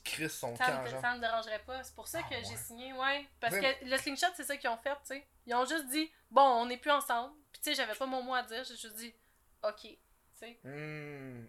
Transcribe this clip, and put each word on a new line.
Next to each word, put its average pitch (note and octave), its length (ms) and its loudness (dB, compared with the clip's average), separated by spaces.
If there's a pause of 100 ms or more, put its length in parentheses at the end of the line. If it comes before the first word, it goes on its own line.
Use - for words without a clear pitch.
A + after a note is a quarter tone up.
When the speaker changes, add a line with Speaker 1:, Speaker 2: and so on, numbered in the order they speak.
Speaker 1:
crisse D3+ 320 -2
son A#2+ 200 -4
Speaker 2:
Ça - 100 4
Speaker 1:
camp, C3+ 160 2
Speaker 2:
me, B2 80 -4
Speaker 1:
genre. C3 100 -4
Speaker 2:
ça B3 140 0
me A#3+ 60 -8
dérangerait A3 460 -2
pas. B3+ 180 -8
C'est - 100 -16
pour - 140 -14
ça E4 140 -4
Speaker 1:
Ah, E4 60 -8
Speaker 2:
que C#4+ 140 -6
j'ai A#3 80 -8
Speaker 1:
ouais. A3+ 60 -8 (100)
Speaker 2:
signé, B3 260 -12
ouais. C4+ 340 0 (140)
Parce A#3 140 2
Speaker 1:
Ouais. C4+ 260 4
Speaker 2:
que C4+ 60 -10
le B3+ 100 2
slingshot, C#4 300 0 (100)
c'est D4 80 -8
ça C#4 140 -2
qu'ils C4 100 0
ont A3+ 100 2
fait, C#4 120 -2
tu C#4+ 240 -6
sais. C#4+ 120 -10 (200)
Ils A#3+ 80 0
ont B3+ 100 6
juste D4 220 0
dit, « D#4 240 0 (200)
Bon, C4 120 10
on A#3+ 240 8
n'est B3 120 -4
plus D4 120 0
ensemble. » B3+ 440 2 (180)
Puis - 100 -14
tu D4+ 80 -2
sais, D4 60 4
j'avais A3+ 180 -2
pas C4 120 -4
mon C4 160 -2
mot B3+ 120 -2
à B3 80 2
dire, A#3 220 -8
j'ai B3 120 -12
juste A3 200 -14
dit, « A#3 180 -12 (480)
OK. » G#3 200 -2
Tu A3 160 -18 (420)
sais. A#3 240 -14
Speaker 1:
Hmm. C#3+ 840 -10